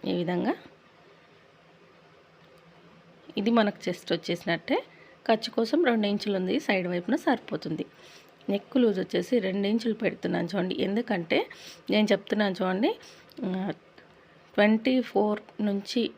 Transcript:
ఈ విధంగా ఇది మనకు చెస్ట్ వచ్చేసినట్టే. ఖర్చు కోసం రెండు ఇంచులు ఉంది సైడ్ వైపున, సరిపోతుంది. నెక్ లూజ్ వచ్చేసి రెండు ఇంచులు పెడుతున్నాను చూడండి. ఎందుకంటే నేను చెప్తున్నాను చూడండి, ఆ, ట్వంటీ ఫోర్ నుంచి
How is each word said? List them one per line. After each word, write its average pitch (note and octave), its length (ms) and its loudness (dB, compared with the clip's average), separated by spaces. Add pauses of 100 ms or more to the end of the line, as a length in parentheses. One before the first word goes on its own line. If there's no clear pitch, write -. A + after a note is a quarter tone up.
ఈ F3+ 120 -2
విధంగా F3+ 380 -2 (2750)
ఇది G#3 140 2
మనకు G#3 300 4
చెస్ట్ - 300 -6
వచ్చేసినట్టే. E3+ 680 -2 (480)
ఖర్చు A3 260 0
కోసం A#3 340 0
రెండు A3+ 220 2
ఇంచులు G3+ 300 0
ఉంది F#3 220 0
సైడ్ F#3+ 300 0
వైపున, F3+ 280 0
సరిపోతుంది. - 680 -2 (600)
నెక్ G3+ 300 -4
లూజ్ G#3+ 220 4
వచ్చేసి F3+ 400 -2
రెండు F#3+ 280 0
ఇంచులు A3 280 0
పెడుతున్నాను F3 560 -2
చూడండి. F#3 300 -2
ఎందుకంటే G3 580 0 (500)
నేను G#3 180 4
చెప్తున్నాను G3+ 500 0
చూడండి, F#3+ 340 0 (480)
ఆ, F#3+ 320 -4 (840)
ట్వంటీ A3 500 4
ఫోర్ G#3 380 0 (200)
నుంచి G3+ 420 -2 (140)